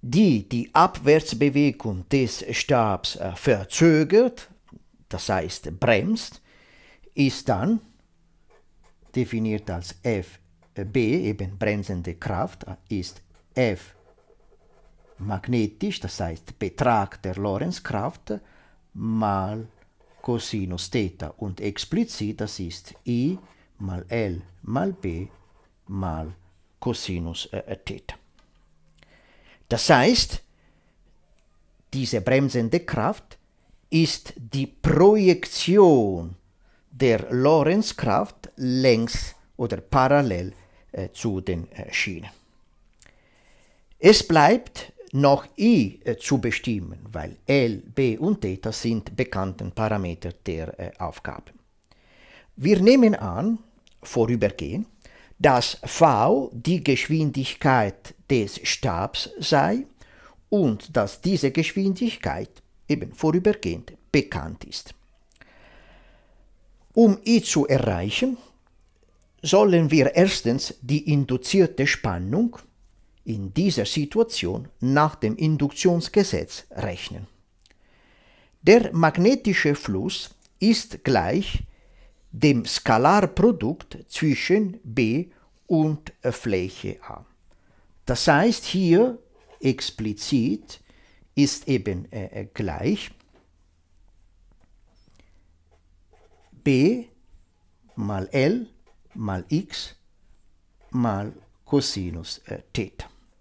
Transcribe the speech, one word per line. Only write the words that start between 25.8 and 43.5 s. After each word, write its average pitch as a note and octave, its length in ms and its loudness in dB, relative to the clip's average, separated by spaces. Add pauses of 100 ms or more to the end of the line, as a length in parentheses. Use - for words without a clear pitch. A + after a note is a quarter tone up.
mal E2+ 460 -8 (460)
Cosinus, F2 680 -8
äh, - 360 -10
Theta. - 320 -14 (1500)
Das - 220 -2
heißt, E3 520 4 (1500)
diese A#2+ 280 -4
bremsende B2+ 580 0
Kraft - 580 -6 (520)
ist - 480 0
die C3+ 280 -6
Projektion E3 1700 4 (520)
der A#2+ 420 0
Lorentzkraft D#3 1200 0
längs B2+ 800 0 (220)
oder A2+ 240 -4
parallel, C3 720 2 (400)
äh, F#2 180 -8
zu G2 300 -4
den, F2 320 -6
äh, G2+ 200 -14
Schienen. F2+ 380 -6 (1700)